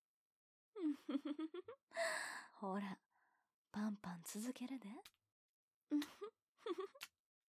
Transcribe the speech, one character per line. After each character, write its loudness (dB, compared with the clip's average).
<laughs> 0
ほ 0
ら、 -2
パ 2
ン 0
パ -6
ン -8
続 -2
け -4
る -2
で。 -10
<laughs> 0